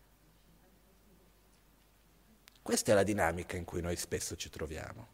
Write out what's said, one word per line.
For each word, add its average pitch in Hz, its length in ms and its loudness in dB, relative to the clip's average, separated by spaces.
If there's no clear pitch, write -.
Questa - 300 2
è 104 40 8
la - 80 10
dinamica 90 540 0
in 85 80 -6
cui 90 160 -4
noi 85 160 0
spesso - 400 -6
ci - 120 -8
troviamo. 76 640 -8